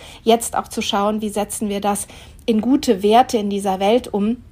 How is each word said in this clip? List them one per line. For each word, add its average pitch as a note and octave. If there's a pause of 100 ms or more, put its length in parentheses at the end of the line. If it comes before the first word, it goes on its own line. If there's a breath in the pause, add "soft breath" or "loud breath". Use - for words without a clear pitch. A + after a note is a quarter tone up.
(240 loud breath)
jetzt A3+
auch -
zu -
schauen, G#3+
wie G#3+
setzen G#3
wir G3+
das G3+ (400 loud breath)
in A3
gute A#3+
Werte A#3
in G3+
dieser G3
Welt A3+
um“, G#3+ (140)